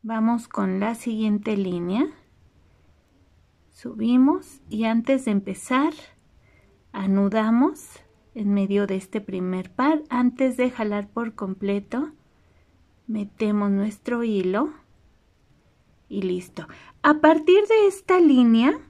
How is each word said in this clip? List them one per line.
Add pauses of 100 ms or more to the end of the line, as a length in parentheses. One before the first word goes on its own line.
Vamos
con
la
siguiente
línea. (1600)
Subimos
y
antes
de
empezar, (1000)
anudamos (340)
en
medio
de
este
primer
par.
Antes
de
jalar
por
completo, (920)
metemos
nuestro
hilo (1400)
y
listo. (360)
A
partir
de
esta
línea (160)